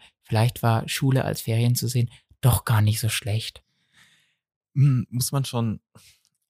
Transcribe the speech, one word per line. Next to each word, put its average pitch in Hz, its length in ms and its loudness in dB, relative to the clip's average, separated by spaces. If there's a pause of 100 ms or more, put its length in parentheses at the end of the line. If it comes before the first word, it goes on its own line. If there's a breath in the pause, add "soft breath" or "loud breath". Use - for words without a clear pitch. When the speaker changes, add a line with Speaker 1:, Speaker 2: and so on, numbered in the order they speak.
(220 loud breath)
Speaker 1:
vielleicht 117 400 0
war 113 240 0
Schule 131 380 0
als 104 160 -4
Ferien 117 340 0
zu 120 140 -4
sehen 120 220 0 (320 loud breath)
doch 120 220 2
gar 110 180 2
nicht 107 180 0
so 110 80 -2
schlecht. - 540 -6 (1120 soft breath)
Speaker 2:
Hm, 135 360 4
muss 123 220 -4
man 139 120 -2
schon, 117 360 -4 (680 loud breath)